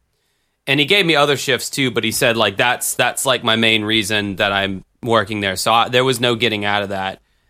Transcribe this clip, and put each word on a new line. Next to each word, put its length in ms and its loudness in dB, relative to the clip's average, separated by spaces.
And 140 2
he 40 0
gave 200 2
me 100 2
other 220 2
shifts 320 -2
too, 200 -2
but 140 -2
he 80 -2
said, 260 0
like, 200 0
"That's, 360 0
that's, 320 -2
like, 180 0
my 120 2
main 280 2
reason 520 -2
that 160 0
I'm 320 -2
working 380 0
there." 160 -2
So 180 0
I, 160 4
there 140 2
was 160 0
no 160 0
getting 300 -2
out 180 0
of 60 -6
that. 320 -6